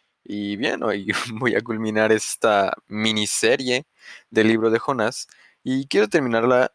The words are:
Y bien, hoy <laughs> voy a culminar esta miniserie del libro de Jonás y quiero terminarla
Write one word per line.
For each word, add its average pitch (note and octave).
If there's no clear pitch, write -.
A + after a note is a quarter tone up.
Y G#2
bien, B2+
hoy G2+
<laughs> A2+
voy A2+
a A2
culminar A2
esta G#2
miniserie A2
del A2
libro A2+
de A2+
Jonás A2+
y C3+
quiero G#3+
terminarla B2+